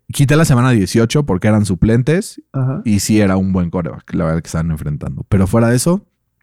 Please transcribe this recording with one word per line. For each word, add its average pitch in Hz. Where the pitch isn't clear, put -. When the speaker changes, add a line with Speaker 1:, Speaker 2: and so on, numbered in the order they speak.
Speaker 1:
quité 143
la 165
semana 127
dieciocho 113
porque 98
eran 107
suplentes 120
Speaker 2:
Ajá. 135
Speaker 1:
y 104
sí 107
era 95
un 95
buen 90
quarterback, 82
la 87
verdad 80
que -
estaban 82
enfrentando. 73
Pero 95
fuera 117
de 123
eso, 170